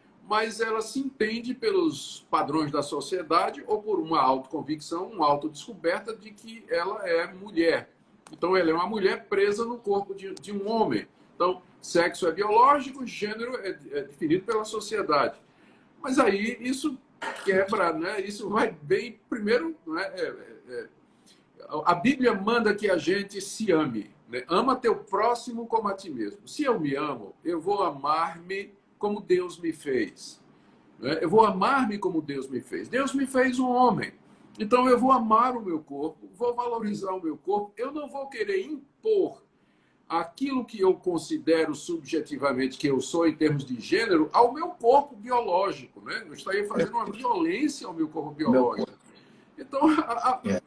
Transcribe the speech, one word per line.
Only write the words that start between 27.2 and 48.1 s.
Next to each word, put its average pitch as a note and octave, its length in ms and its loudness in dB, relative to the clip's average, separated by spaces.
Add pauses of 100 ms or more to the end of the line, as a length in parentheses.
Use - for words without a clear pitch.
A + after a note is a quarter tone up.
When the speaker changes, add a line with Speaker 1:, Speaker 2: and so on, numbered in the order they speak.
Speaker 1:
eu E3 160 -2
vou G3 220 0
amar-me E3 880 -2 (280)
como G#3 200 -2
Deus F3+ 400 0
me E3 140 -4
fez, - 640 -4 (600)
né? C#3+ 220 -2
Eu F3 80 0
vou A3 140 8
amar-me G#3+ 540 2
como F3 240 -2
Deus C#3 260 -8
me B2+ 140 -6
fez. F#2+ 260 -8
Deus B3+ 280 -2
me C#4 100 0
fez B3+ 320 2
um B3+ 100 2
homem. B3 460 4 (460)
Então, B3 280 4
eu A#3+ 120 8
vou B3+ 120 6
amar A#3+ 460 4
o A#3 80 -8
meu E3 140 -2
corpo, D3+ 560 -8
vou A#3 180 -2
valorizar G#3 600 -4
o F#3 100 -6
meu D#3 120 -4
corpo. G3+ 400 -4
Eu B3+ 160 -6
não D4 160 -8
vou C4+ 200 -10
querer G3+ 360 -4
impor - 800 -2 (720)
aquilo A#3+ 540 -2
que G3+ 160 -6
eu F#3+ 120 6
considero D#3+ 800 0
subjetivamente C#3+ 1040 -2
que D3 100 -2
eu C3+ 120 2
sou E3+ 260 0
em D#3 80 4
termos D3+ 300 2
de B2 160 -8
gênero F3+ 540 2
ao B3 200 6
meu D#4+ 180 -4
corpo C4 440 4
biológico, F#3+ 840 -2
né? F#3 260 -8
Eu D3 60 -14
estaria G3+ 340 -2
fazendo A3+ 240 0
uma - 140 -2
violência B3+ 800 -2
ao - 60 -10
meu D#3+ 160 -2
corpo D3+ 280 -6